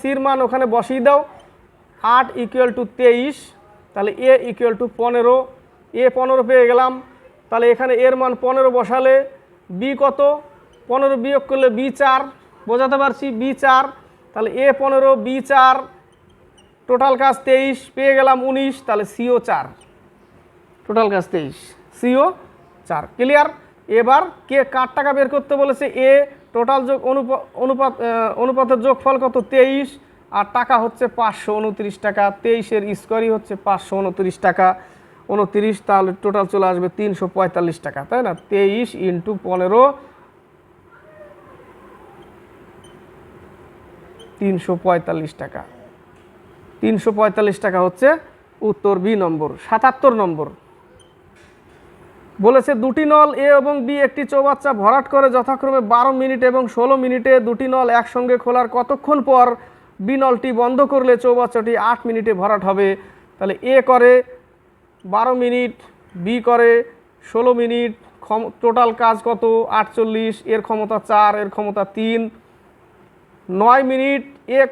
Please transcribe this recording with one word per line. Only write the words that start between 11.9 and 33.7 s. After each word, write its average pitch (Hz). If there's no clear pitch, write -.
চার, 269
বোঝাতে 254
পারছি, 269
বি 254
চার। 262
তাহলে 220
এ 262
পনেরো, 269
বি 240
চার, 262
টোটাল 254
কাজ 262
তেইশ, 269
পেয়ে 269
গেলাম 262
উনিশ, 269
তাহলে 208
সিও 240
চার, 185
টোটাল 220
কাজ 185
তেইশ, 147
সিও 269
চার। 156
ক্লিয়ার? 294
এবার 233
কে 262
কার 254
টাকা 277
বের 269
করতে 285
বলেছে? 277
এ 262
টোটাল 247
যোগ 269
অনুপা-, 262
অনুপাত, 262
আহ, 226
অনুপাতের 254
যোগফল 269
কত? 254
তেইশ, 269
আর 202
টাকা 240
হচ্ছে 226
পাঁচশো 214
ঊনত্রিশ 208
টাকা, 202
তেইশের 214
স্কোয়ারই 226
হচ্ছে 220
পাঁচশো 196